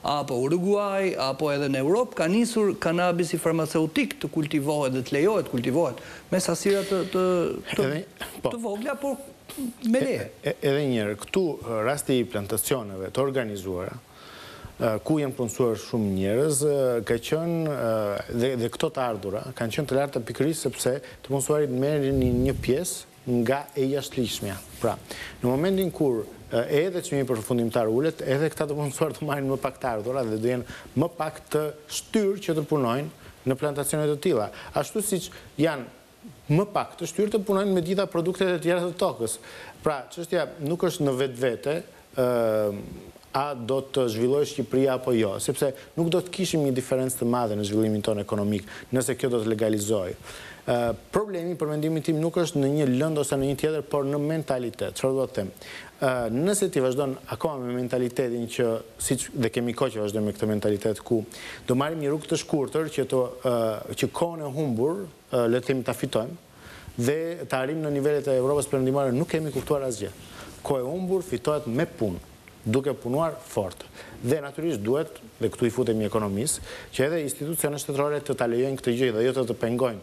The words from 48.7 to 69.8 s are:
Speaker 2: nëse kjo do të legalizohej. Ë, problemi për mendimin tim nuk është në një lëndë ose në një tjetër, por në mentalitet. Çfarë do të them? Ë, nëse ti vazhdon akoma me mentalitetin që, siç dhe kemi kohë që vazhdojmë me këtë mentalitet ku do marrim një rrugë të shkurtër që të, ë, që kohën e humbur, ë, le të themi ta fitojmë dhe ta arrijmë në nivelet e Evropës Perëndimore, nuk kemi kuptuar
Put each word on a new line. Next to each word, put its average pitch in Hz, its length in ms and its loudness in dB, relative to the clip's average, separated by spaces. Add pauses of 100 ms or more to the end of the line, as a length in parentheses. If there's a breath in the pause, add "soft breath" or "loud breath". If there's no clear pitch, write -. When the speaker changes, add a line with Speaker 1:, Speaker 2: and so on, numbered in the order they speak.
Speaker 2:
nëse 127 260 0
kjo 135 140 0
do 117 100 2
të 113 80 0
legalizohej. 107 640 0 (480 loud breath)
Ë, 123 140 2 (340)
problemi 180 480 -2
për 151 100 -2
mendimin 151 340 0
tim 156 200 0
nuk 165 160 0
është 147 240 2
në 135 80 4
një 147 220 4
lëndë 151 280 2
ose 139 160 0
në 135 140 2
një 135 80 0
tjetër, 151 240 0
por 143 240 0
në 147 160 0
mentalitet. 135 760 -2
Çfarë 131 220 2
do 127 80 2
të - 80 -12
them? 95 160 -2 (500 loud breath)
Ë, 135 120 4 (160)
nëse 185 420 2
ti - 100 2
vazhdon 131 360 2 (100)
akoma 151 320 -4
me 123 160 -4
mentalitetin 123 760 0
që, 120 200 0 (300)
siç - 360 -2
dhe 113 160 2
kemi 120 240 -2
kohë 120 220 -2
që 107 80 -2
vazhdojmë 104 260 0
me - 20 -4
këtë 107 160 -2
mentalitet 104 560 0
ku 110 200 2 (420 loud breath)
do 127 80 2
marrim 151 260 0
një 143 140 0
rrugë 151 160 -6
të 160 100 2
shkurtër 151 480 0
që 139 220 0
të, 131 100 4 (220)
ë, 123 120 2 (440)
që 123 160 2
kohën 165 320 -2
e 135 80 -6
humbur, 151 480 0 (320)
ë, 120 160 4
le 123 100 4
të 139 120 -2
themi 127 120 0
ta 127 80 -2
fitojmë 131 460 -2 (580 loud breath)
dhe 135 220 2 (320)
ta 131 100 0
arrijmë 156 220 -2
në 147 80 -2
nivelet 143 400 2
e 131 80 6
Evropës 135 320 2
Perëndimore, 131 420 2
nuk 147 160 2
kemi 156 240 0
kuptuar 135 300 0